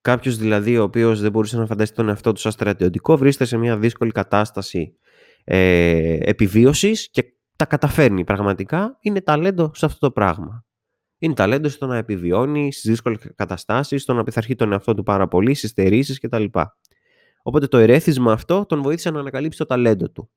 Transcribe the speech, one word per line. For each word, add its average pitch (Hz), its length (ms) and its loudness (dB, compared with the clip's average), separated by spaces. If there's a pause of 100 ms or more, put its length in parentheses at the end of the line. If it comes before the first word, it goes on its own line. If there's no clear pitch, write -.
Κάποιος 123 360 -2
δηλαδή, 110 420 0
ο 110 40 2
οποίος 110 380 0
δεν 104 100 0
μπορούσε 110 260 -2
να 113 100 -2
φανταστεί 107 300 -4
τον 113 120 0
εαυτό 107 240 -2
του 98 80 -4
σαν 110 120 -4
στρατιωτικό, 98 640 0
βρίσκεται 135 320 2
σε 120 80 -4
μια 117 220 0
δύσκολη 113 320 0
κατάσταση, 101 840 -4 (480)
ε, 85 760 2
επιβίωσης 117 920 2
και - 140 -4 (320)
τα 160 80 0
καταφέρνει 135 600 2
πραγματικά, 101 760 -2
είναι 202 200 -2
ταλέντο 165 540 0
σε - 120 -2
αυτό - 120 -4
το 139 120 0
πράγμα. 98 560 -4 (520)
Είναι 160 160 -2
ταλέντο 120 340 0
στο 139 180 -8
να 127 100 -4
επιβιώνει 113 760 -2
στις - 180 -6
δύσκολες 113 440 -4
καταστάσεις, 107 680 -4
στο - 100 -4
να 120 100 0
πειθαρχεί 113 320 -4
τον 107 180 0
εαυτό 101 220 0
του 98 80 -6
πάρα 95 260 0
πολύ, 101 260 2
στις 107 160 -8
στερήσεις 120 480 0
κτλ. 117 260 -4 (1000)
Οπότε 139 240 0
το 131 120 2
ερέθισμα 123 540 4
αυτό 180 340 -2
τον 147 160 -2
βοήθησε 165 280 -4
να 151 100 -6
ανακαλύψει 139 380 -8
το 156 80 -4
ταλέντο 117 440 2
του. - 260 -16